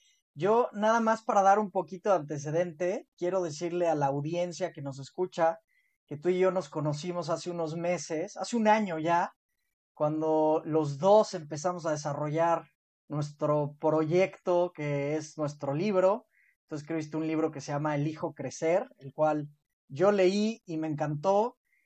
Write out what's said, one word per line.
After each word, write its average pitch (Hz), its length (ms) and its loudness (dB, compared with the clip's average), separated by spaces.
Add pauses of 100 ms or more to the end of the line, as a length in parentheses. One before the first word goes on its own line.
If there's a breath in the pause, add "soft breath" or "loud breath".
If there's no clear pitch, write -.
(340)
Yo, 214 380 2
nada 220 280 2
más 220 220 0
para 202 200 2
dar 196 160 6
un 208 120 -2
poquito 185 400 -4
de 185 60 6
antecedente, 160 1000 -4
quiero 180 260 -2
decirle 170 460 -2
a 160 60 2
la 143 120 2
audiencia 165 640 -4
que 139 100 -14
nos 139 160 -10
escucha 165 600 -2 (480)
que 143 100 -10
tú 175 140 0
y 180 80 2
yo 185 120 4
nos 180 200 -2
conocimos 160 580 -4
hace - 220 -4
unos 165 260 -4
meses, 170 600 -4
hace 233 180 -4
un 220 100 2
año 208 320 4
ya, 170 360 2 (580)
cuando 156 720 2
los 151 320 0
dos 202 380 6
empezamos 165 500 -6
a 165 60 -2
desarrollar 151 800 -2 (380)
nuestro 147 680 -2
proyecto, 175 960 2
que 147 420 -2
es 156 200 -10
nuestro 147 380 -4
libro. 190 500 2 (420)
Tú 156 100 -10
escribiste 156 420 -6
un 160 80 -2
libro 156 240 0
que 143 100 -10
se 151 120 -8
llama 147 220 -2
El 143 120 0
Hijo 156 260 -6
Crecer, 165 640 -2
el 135 160 -18
cual 151 360 0 (380)
yo 165 240 2
leí 208 540 2
y 160 140 -8
me 156 100 -4
encantó, 156 720 0 (280)